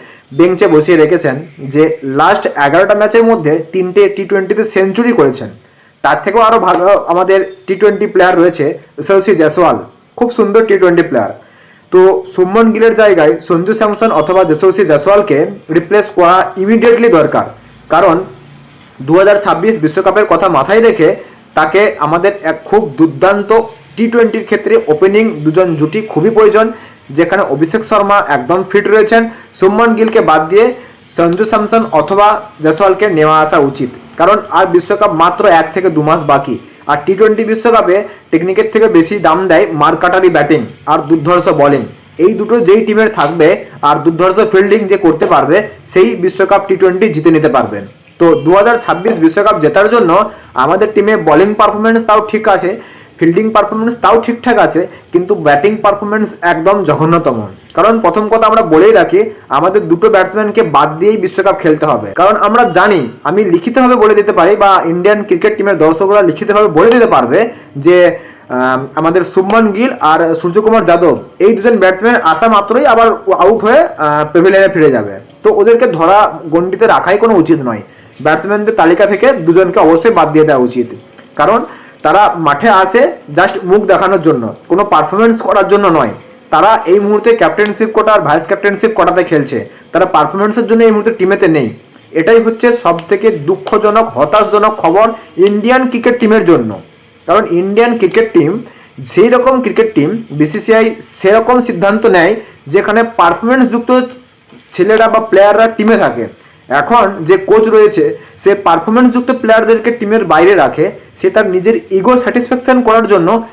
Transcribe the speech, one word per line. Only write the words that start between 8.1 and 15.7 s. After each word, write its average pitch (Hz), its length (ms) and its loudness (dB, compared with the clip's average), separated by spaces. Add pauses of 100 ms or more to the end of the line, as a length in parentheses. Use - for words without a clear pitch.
রয়েছে, 165 380 0 (220)
যশস্বী 190 360 0
জয়সওয়াল, 156 420 0 (380)
খুব 233 160 -2
সুন্দর 220 340 0
টি 202 120 0
টোয়েন্টি 175 260 2
প্লেয়ার। 123 440 -6 (440)
তো 185 320 4 (120)
শুভমান 208 360 0
গিলের 220 220 0
জায়গায় 190 460 2
সঞ্জু 185 340 -2
স্যামসন 220 380 0
অথবা 180 320 0
যশস্বী 185 420 0
জয়সওয়ালকে 160 600 2 (280)